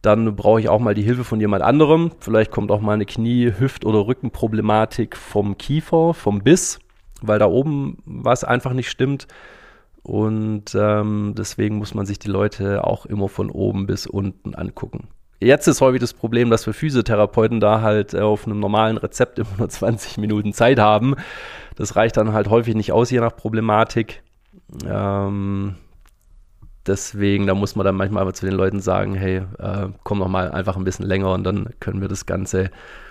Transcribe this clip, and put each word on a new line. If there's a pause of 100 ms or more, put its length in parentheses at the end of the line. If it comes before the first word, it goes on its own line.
Dann
brauche
ich
auch
mal
die
Hilfe
von
jemand
anderem. (100)
Vielleicht
kommt
auch
mal
eine
Knie-,
Hüft-
oder
Rückenproblematik
vom
Kiefer,
vom
Biss, (440)
weil
da
oben
was
einfach
nicht
stimmt. (760)
Und,
ähm,
deswegen
muss
man
sich
die
Leute
auch
immer
von
oben
bis
unten
angucken. (320)
Jetzt
ist
häufig
das
Problem,
dass
wir
Physiotherapeuten
da
halt,
äh,
auf
einem
normalen
Rezept
immer
nur
<laughs>
zwanzig
Minuten
Zeit
haben. (640)
Das
reicht
dann
halt
häufig
nicht
aus,
je
nach
Problematik. (640)
Ähm, (1120)
deswegen,
da
muss
man
dann
manchmal
einfach
zu
den
Leuten
sagen,
hey, (220)
äh, (160)
komm
noch
mal
einfach
ein
bisschen
länger
und
dann (100)
können
wir
das
Ganze, (400)